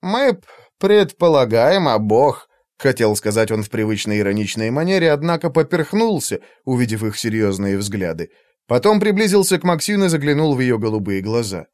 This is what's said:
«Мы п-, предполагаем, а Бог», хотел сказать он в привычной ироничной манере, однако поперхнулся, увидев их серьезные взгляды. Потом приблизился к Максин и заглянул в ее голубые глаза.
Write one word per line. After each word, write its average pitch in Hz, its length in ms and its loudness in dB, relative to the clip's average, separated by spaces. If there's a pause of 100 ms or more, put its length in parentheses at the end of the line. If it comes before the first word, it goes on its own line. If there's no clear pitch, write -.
«Мы 233 320 0
п-, - 80 -6 (360)
предполагаем, 160 1080 2
а 110 120 2
Бог», 117 500 0 (280)
хотел 117 380 0
сказать 110 360 -2
он 107 120 -2
в 104 60 -10
привычной 107 500 -2
ироничной 104 520 -2
манере, 165 420 0
однако 165 360 -2
поперхнулся, 165 920 -2 (240)
увидев 117 380 -2
их 104 140 -4
серьезные 101 600 -2
взгляды. 95 540 -6 (360)
Потом 196 320 2
приблизился 196 600 2
к - 40 -10
Максин 180 420 0
и 175 40 2
заглянул 147 460 0
в 127 40 -4
ее 123 180 2
голубые 104 440 -2
глаза. 101 520 -4